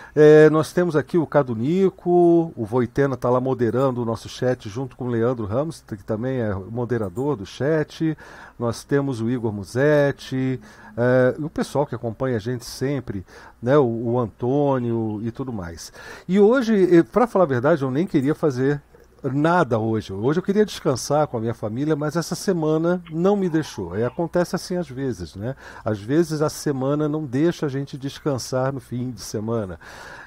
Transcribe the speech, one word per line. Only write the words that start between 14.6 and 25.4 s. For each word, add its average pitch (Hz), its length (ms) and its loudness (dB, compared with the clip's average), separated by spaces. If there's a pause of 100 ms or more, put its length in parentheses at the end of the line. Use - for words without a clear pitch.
e 113 100 -6
tudo 131 200 -8
mais. 85 380 -12 (380)
E 185 100 2
hoje, 208 600 6
eh, 165 40 8
pra 233 240 2
falar 185 200 4
a - 20 -6
verdade, 135 340 2
eu 131 80 -2
nem 151 160 0
queria 147 280 2
fazer 143 460 0 (420)
nada 147 540 2
hoje. 110 360 -2
Hoje 123 260 0
eu 180 40 0
queria 208 220 2
descansar 147 640 0
com - 100 -8
a 113 40 -2
minha 117 140 -2
família, 135 420 -2
mas 147 180 -4
essa 165 220 -4
semana 165 760 0
não 180 240 2
me 190 140 0
deixou. 107 500 -4
E 113 60 0
acontece 170 500 -2
assim 180 220 -6
às 175 120 -6
vezes, 123 460 -6
né? 113 220 -8 (280)